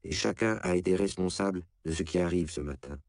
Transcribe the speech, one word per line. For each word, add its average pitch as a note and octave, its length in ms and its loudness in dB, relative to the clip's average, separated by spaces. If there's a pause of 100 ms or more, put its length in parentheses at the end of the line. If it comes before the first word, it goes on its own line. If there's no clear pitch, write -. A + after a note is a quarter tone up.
et F2 80 -4
chacun A2 480 2
a F2+ 160 2
été F#2 180 4
responsable F#2 680 0 (180)
de E2 80 -2
ce E2+ 120 -2
qui E2+ 160 0
arrive F2 320 2
ce D2 100 -6
matin. C#2+ 360 -8 (120)